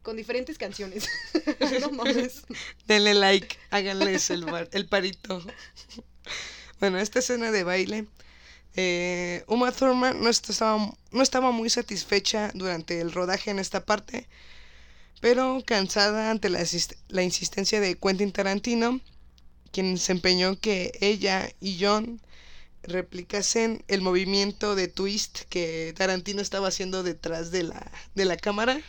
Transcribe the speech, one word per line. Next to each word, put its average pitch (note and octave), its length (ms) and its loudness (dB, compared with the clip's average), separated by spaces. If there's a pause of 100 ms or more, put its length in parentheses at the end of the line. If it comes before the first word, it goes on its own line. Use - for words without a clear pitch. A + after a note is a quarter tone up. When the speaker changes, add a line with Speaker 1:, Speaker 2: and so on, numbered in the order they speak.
Speaker 1:
con A3 160 -8
diferentes B3 400 -6
canciones. G3+ 500 -8 (260)
<laughs> C#4 460 0
No D4 120 -2
mames. B3+ 500 0 (460)
Speaker 2:
Denle G#3 260 6
like, G3 440 4 (120)
háganles G3 640 0
el F3 140 -2
bar-, E3+ 280 -4
el G3 140 -2
parito. F#3+ 540 -2 (1400)
Bueno, F#3+ 200 2
esta G#3+ 200 0
escena A#3 320 0
de G3 120 2
baile, F#3+ 440 0 (680)
eh, F3 720 0
Uma B3 240 4
Thurman B3+ 500 4
no A#3 80 4
est-, - 200 0
estaba, G#3+ 420 2 (200)
no A#3+ 120 2
estaba B3+ 280 4
muy A3+ 180 0
satisfecha G3+ 840 0
durante E3+ 440 -4
el E3+ 120 -2
rodaje F#3 400 -2
en G3 80 0
esta F#3 260 -4
parte, - 420 -2 (920)
pero B3+ 440 4
cansada G#3+ 680 2
ante G#3 180 0
la F3 120 0
insist-, E3+ 340 -2 (120)
la F#3+ 140 -2
insistencia G3 580 0
de F#3 180 0
Quentin F#3+ 340 0
Tarantino, A3+ 680 0 (720)
quien F#3 280 0
se - 140 0
empeñó F#3 460 2
que F#3 320 0 (100)
ella G3 580 0
y F#3 200 -6
John G#3+ 400 2 (640)
replicasen G3 1040 -2
el G3 140 2
movimiento G3 760 2
de F#3 120 0
twist G3 640 -4
que E3 460 -4
Tarantino F#3+ 460 0
estaba G3 280 -2
haciendo F#3 340 -4
detrás E3 480 -4
de F3+ 120 0
la, - 280 -8 (240)
de G3 100 2
la E3+ 120 2
cámara. A3+ 520 0